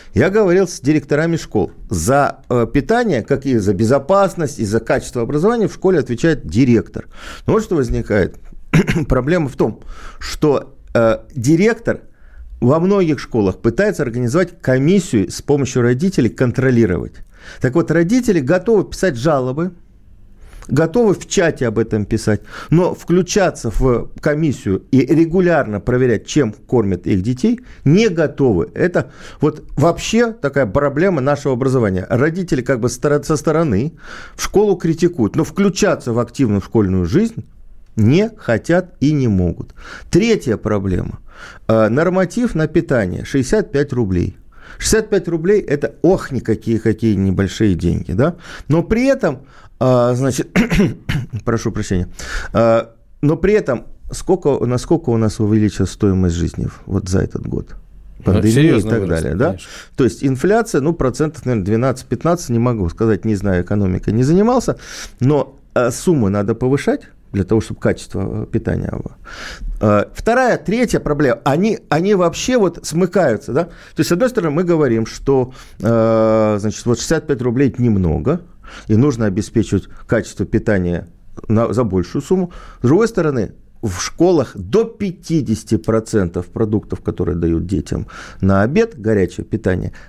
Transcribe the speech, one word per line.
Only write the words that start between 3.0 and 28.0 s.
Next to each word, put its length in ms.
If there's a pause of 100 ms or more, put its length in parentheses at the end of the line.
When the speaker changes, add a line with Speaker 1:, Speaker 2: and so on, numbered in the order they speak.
Speaker 1:
как 240
и 100
за 160
безопасность, 840
и 60
за 140
качество 440
образования 440
в 60
школе 260
отвечает 460
директор. 640 (400)
Но 60
вот 100
что 140
возникает. 580 (360)
<clears throat> 360
Проблема 420
в 60
том, 260 (380)
что, 560 (180)
э, 260 (160)
директор 640 (600)
во 180
многих 400
школах 400
пытается 440
организовать 580
комиссию 720
с 100
помощью 400
родителей 480
контролировать. 840 (480)
Так 140
вот, 140
родители 520
готовы 420
писать 320
жалобы, 560 (960)
готовы 480
в 120
чате 400
об 120
этом 260
писать, 360 (280)
но 240
включаться 800
в 480
комиссию 720
и 80
регулярно 800
проверять, 480
чем 260
кормят 540
их 160
детей, 380 (240)
не 240